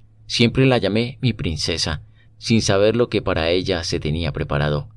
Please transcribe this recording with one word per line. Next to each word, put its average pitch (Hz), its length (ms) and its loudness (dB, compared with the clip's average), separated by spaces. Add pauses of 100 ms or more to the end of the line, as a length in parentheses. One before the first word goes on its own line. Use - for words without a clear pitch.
(260)
Siempre 117 400 2
la 127 100 4
llamé 110 460 -2
mi 120 100 2
princesa, 80 680 -4 (340)
sin 113 240 2
saber 104 340 4
lo 120 140 2
que 98 140 -2
para 82 280 0
ella 90 320 0
se 85 160 -4
tenía 80 340 -2
preparado. 73 640 -2